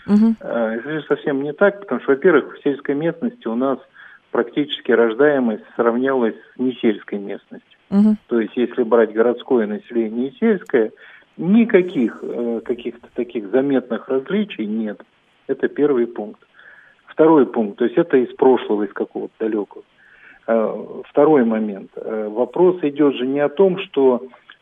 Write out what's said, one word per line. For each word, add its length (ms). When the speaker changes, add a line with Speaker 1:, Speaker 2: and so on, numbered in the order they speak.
Speaker 1:
Мгм. 340
Speaker 2:
А, 380
все 300
совсем 340
не 120
так, 260
потому 220
что, 100
во-первых, 460
в 40
сельской 320
местности 540
у 60
нас 240
практически 640
рождаемость 680
сравнялась 580
с 40
несельской 600
местностью. 600
Speaker 1:
Мгм. 380
Speaker 2:
То 140
есть, 160
если 260
брать 320
городское 520
население 600
и 100
сельское, 520
никаких, 840
э, 420
каких-то 500
таких 360
заметных 580
различий 580
нет. 340
Это 220
первый 380
пункт. 340
Второй 400
пункт, 320
то 60
есть 120
это 220
из 180
прошлого, 480
из 80
какого-то 480
далекого. 420
Э, 280
второй 360
момент. 520
Э, 320
вопрос 540
идет 340
же 100
не 140
о 80
том, 300
что, 440